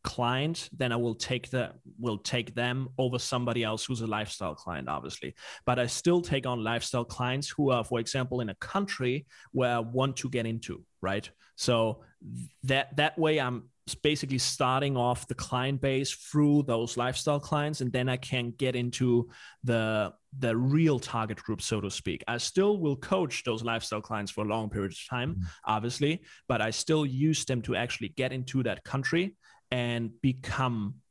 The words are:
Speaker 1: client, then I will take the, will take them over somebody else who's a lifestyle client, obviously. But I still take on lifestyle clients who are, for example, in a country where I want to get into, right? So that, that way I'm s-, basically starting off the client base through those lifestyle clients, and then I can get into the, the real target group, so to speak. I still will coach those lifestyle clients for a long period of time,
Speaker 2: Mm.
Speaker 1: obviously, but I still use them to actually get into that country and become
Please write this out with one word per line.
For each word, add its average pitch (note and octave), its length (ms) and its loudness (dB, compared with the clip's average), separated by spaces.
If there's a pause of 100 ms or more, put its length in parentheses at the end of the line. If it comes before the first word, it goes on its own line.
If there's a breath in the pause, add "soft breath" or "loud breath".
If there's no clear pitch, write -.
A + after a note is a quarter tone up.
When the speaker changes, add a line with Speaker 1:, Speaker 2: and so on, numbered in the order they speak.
Speaker 1:
client, C3 720 -2
then B2 160 0
I A#2 40 2
will A#2+ 180 0
take - 340 -4
the, B2 240 -2 (260)
will A2 200 -2
take - 360 -2
them B2+ 440 -2
over B2+ 200 2
somebody A#2+ 460 0
else A2 220 -2
who's A#2 160 -4
a A2+ 40 -2
lifestyle G#2+ 480 -4
client, C#2+ 320 -8
obviously. C2+ 480 -6 (300 loud breath)
But B2 140 2
I A#2+ 80 2
still F3 340 2
take C#3 260 0
on B2 160 -2
lifestyle A#2+ 440 -2
clients B2+ 420 -2
who C#3 220 2
are, A#2+ 120 4
for A#2+ 160 0
example, B2+ 440 -2
in G#2+ 80 -2
a F#2 60 -8
country C#3+ 720 -2 (260 loud breath)
where B2 240 2
I - 20 2
want B2+ 400 2
to C3 100 -6
get B2 160 0
into, A2+ 400 -6 (160)
right? G2 280 -2 (280 soft breath)
So A2+ 460 2 (600 loud breath)
that, C3+ 320 0
that D3+ 220 2
way D#3 220 4
I'm B2 300 -2 (180)
s-, - 60 -6
basically C#3+ 420 0
starting C3+ 580 2
off B2 320 2
the A#2+ 80 -4
client C3 460 0
base C3+ 320 0
through D3 520 4
those A#2+ 340 0
lifestyle C3+ 420 0
clients, D3+ 400 -2
and B2+ 100 0
then B2+ 200 2
I B2+ 80 0
can A#2+ 400 -2
get B2+ 180 2
into A#2+ 540 2 (320 loud breath)
the, A2 500 2 (260)
the A#2 160 2
real C#3 440 4
target A2 400 -2
group, - 240 -4
so G#2+ 180 0
to G2 100 -2
speak. - 380 -4
I A#2+ 80 -2
still G3+ 420 2
will D3 180 0
coach E3+ 480 0
those A2+ 200 -2
lifestyle A2+ 380 -2
clients G2+ 300 -4
for G#2+ 120 -4
a G#2+ 40 0
long A2 200 0
period G2 240 -2
of - 60 -14 (100)
time, B2+ 280 -4
Speaker 2:
Mm. F2+ 80 -2 (200 loud breath)
Speaker 1:
obviously, B2 600 0 (220 loud breath)
but A#2 140 2
I A2 120 2
still D#3 340 2
use C#3+ 400 2
them A#2+ 160 0
to A#2+ 120 -2
actually A2+ 360 -2
get C3 220 -2
into C3 320 -2
that G2+ 200 -2
country E3+ 520 0 (340 soft breath)
and A#2+ 400 0 (100)
become B2+ 720 0 (160)